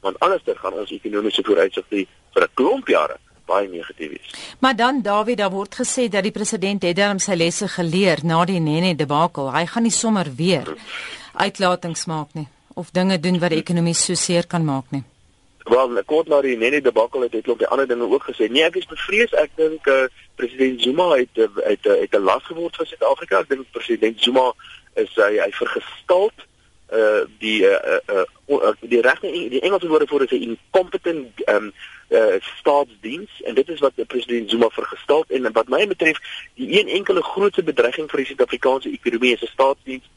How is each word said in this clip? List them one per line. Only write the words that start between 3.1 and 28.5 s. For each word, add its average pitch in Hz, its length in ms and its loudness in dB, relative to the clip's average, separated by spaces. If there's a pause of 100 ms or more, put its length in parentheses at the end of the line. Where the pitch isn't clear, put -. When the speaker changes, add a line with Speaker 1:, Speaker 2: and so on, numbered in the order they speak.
Speaker 1:
baie 98 180 0
negatief 82 460 -12
wees. - 480 -18
Speaker 2:
Maar 262 140 2
dan, 254 260 0
Dawie, 208 340 0
daar 196 140 0
word 190 240 -6
gesê 247 340 -2
dat 190 140 0
die 196 80 0
president 202 520 -4
het 175 140 0
darm 202 220 0
sy 196 160 -2
lesse 170 340 0
geleer 175 540 0
na 165 220 2
die 180 160 -2
Nene 165 340 0
debakel. 143 560 0
Hy 156 160 0
gaan 226 160 -2
nie 233 80 2
sommer 196 460 0
weer 151 400 0 (580)
uitlatings 180 720 -2
maak 156 280 -4
nie, 156 120 -8 (280)
of 170 160 -10
dinge 185 280 2
doen 175 220 0
wat 175 100 2
die 160 80 2
ekonomie 170 360 0
so - 200 0
seer 170 320 0
kan 165 180 -2
maak 135 260 -2
nie. 139 120 -4 (640)
Speaker 1:
Wel, 120 420 2
kort 156 220 0
na 147 120 4
die 135 160 0
Nene 127 240 2
debakel 123 420 2
het, 120 100 -2
het 107 120 -4
klomp 117 140 -2
die 113 100 0
ander 135 200 0
dinge 120 180 -2
ook 107 160 2
gesê. - 280 -2
Nee, 143 140 2
ek 170 120 0
is 185 100 -6
bevrees. 208 460 -2
Ek 151 240 2
dink, 160 300 -2
eh, 135 200 4 (280)
president 127 480 -2
Zuma 151 340 2
het, 127 180 0
eh, 110 160 2 (140)
het, 104 220 0
eh, 101 140 4
het 101 140 -2
'n 104 100 4
las 98 200 2
geword 165 320 -8
vir 165 100 -4
Suid-Afrika. - 540 0
Ek - 80 -4
dink 135 220 -4
president 113 520 -2
Zuma 127 300 4 (420)
is, 110 200 -2
hy, 104 240 4
hy 98 160 0
vergestalt, - 920 -2 (400)
eh, 107 360 2 (160)
die, 107 280 2
eh, 95 260 2
eh, 95 140 2
eh, 98 180 0 (220)
o-, 139 140 0